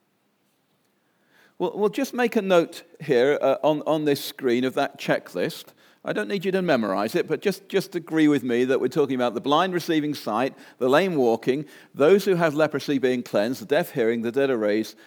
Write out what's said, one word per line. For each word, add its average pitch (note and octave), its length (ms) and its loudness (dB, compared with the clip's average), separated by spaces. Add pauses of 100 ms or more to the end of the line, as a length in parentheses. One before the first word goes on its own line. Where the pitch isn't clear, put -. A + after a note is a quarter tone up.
(1600)
We'll, F3+ 180 -4
we'll G#3 140 0
just C4+ 240 -6
make A#3+ 220 -2
a A3 60 0
note F3+ 420 2 (180)
here, C#3 400 4
uh, C3+ 220 4
on, D3 240 2
on D3+ 180 0
this C#3+ 180 0
screen B2 400 0
of B2+ 120 -2
that C#3 240 -4
checklist. - 680 -4 (400)
I - 60 -4
don't G#3 160 -4
need G3+ 160 -4
you F#3+ 80 -2
to F#3+ 100 0
memorize A2+ 540 0
it, D3+ 140 -2
but D3 120 -4
just, - 280 -4
just F#3 260 -4
agree D#3+ 320 2
with C#3 160 4
me B2 220 0
that C3 160 2
we're B2 80 0
talking C3+ 260 0
about B2 200 0
the A#2+ 40 -4
blind E3+ 340 0
receiving D#3 400 -2
sight, A#2+ 400 -4 (240)
the B2+ 120 0
lame E3+ 260 2
walking, B2+ 500 0 (280)
those F#3 320 4
who F#3+ 100 2
have E3 200 0
leprosy D3 420 -2
being B2+ 260 0
cleansed, A#2+ 380 -2
the G#2+ 40 -14
deaf D#3+ 260 -2
hearing, A#2 300 0
the A2+ 100 -4
dead C3+ 180 0
are B2+ 80 0
raised, G#2+ 500 -2